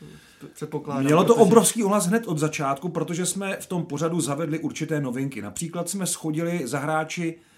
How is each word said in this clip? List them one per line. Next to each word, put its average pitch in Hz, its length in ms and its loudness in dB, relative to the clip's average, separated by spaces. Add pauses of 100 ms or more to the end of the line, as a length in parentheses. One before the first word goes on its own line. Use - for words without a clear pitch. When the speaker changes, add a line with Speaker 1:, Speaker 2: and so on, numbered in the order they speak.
(540)
Speaker 1:
předpokládám, 143 500 -6
Speaker 2:
Mělo 156 200 6
to 233 100 6
Speaker 1:
protože 233 80 8
Speaker 2:
obrovský 220 420 6
ohlas 196 220 2
hned 226 200 2
od 160 120 -2
začátku, 147 500 -2
protože 165 380 -4
jsme 196 340 -4
v - 60 -16
tom 175 180 -2
pořadu 160 360 -2
zavedli 147 380 -2
určité 151 420 -4
novinky. 131 420 -4
Například 170 460 -6
jsme 190 180 -4
schodili 165 580 -2
za 127 140 -4
hráči 160 560 -4 (240)